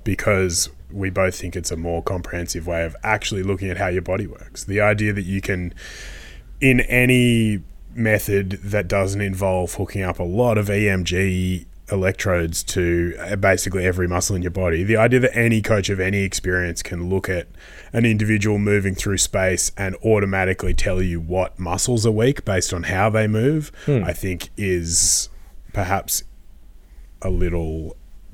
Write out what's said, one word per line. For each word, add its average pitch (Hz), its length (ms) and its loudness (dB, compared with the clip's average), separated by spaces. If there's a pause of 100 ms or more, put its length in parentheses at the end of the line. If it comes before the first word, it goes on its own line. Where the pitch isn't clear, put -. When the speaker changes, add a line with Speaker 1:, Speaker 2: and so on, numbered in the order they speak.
Speaker 1:
because 95 680 0 (220)
we 98 180 -4
both 92 260 0
think 90 200 -8
it's 87 160 -6
a 85 60 -4
more 85 260 -4
comprehensive 87 640 -6
way 82 160 -2
of 82 200 -6
actually 107 400 -2
looking 98 260 -2
at 90 80 -4
how 101 100 -2
your 90 140 -2
body 92 260 -4
works. - 380 -16
The 101 160 0
idea 107 320 2
that 101 120 -4
you 95 160 -2
can, 90 320 -4 (840)
in 127 220 6
any 120 800 4 (320)
method 101 580 0 (120)
that 101 260 -2
doesn't 98 320 0
involve 92 540 -2
hooking 98 260 -4
up 90 180 -2
a 90 40 -4
lot 107 340 2
of 104 120 0
E 104 200 4
M 92 160 2
G 92 600 0 (260)
electrodes 92 720 0
to, 85 560 0
uh, 101 160 -6
basically 95 500 2
every 90 220 2
muscle 90 280 0
in 90 60 0
your 87 100 -2
body. 87 320 0
The 107 140 2
idea 120 220 6
that 123 180 2
any 117 240 4
coach 104 300 2
of 95 80 -2
any 98 240 2
experience 90 580 -2
can 87 300 -6
look 95 180 0
at 90 180 -2 (460)
an 117 120 4
individual 107 520 2
moving 101 380 2
through 98 240 0
space 95 580 0
and 95 260 -4
automatically 98 720 2
tell 92 260 2
you 87 200 0
what 87 400 -2
muscles 92 460 0
are 113 60 4
weak 117 320 2
based 95 300 -2
on 87 100 -4
how 95 280 2
they 107 160 2
move, 139 440 0 (140)
Speaker 2:
Hmm. 131 180 2
Speaker 1:
I 78 100 -2
think 90 440 -6
is 87 720 0 (440)
perhaps 95 500 -2 (960)
a - 80 -2
little 82 640 0 (380)